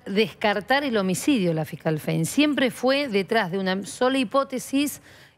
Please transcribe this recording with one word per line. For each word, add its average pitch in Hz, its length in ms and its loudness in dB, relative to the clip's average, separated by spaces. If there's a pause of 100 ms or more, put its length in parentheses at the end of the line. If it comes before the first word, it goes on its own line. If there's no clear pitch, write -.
descartar 208 760 0
el 240 140 0
homicidio 190 560 2
la 156 120 -2
fiscal 160 340 -4
Fein. 160 260 -2
Siempre 269 460 2
fue 277 360 0
detrás 196 440 0
de 196 80 -2
una 190 260 -2
sola 254 320 0
hipótesis 269 840 -2 (340)